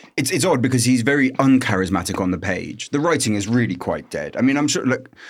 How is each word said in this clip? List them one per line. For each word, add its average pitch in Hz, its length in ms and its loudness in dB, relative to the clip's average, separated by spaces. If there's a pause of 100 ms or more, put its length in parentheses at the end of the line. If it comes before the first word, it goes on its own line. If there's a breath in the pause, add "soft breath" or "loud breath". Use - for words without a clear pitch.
(160 loud breath)
It's, 143 160 -4
it's 156 140 0
odd 156 160 2
because 123 240 2
he's 123 160 4
very 135 300 2
uncharismatic 98 880 2
on 92 100 0
the 92 60 -2
page. 90 540 -6
The 147 100 -2
writing 139 340 0
is 101 140 -4
really 113 260 0
quite 78 340 -6
dead. 73 280 -8
I - 40 -4
mean, 135 140 4
I'm 147 140 0
sure, - 160 -4
look, 123 240 -2 (200 loud breath)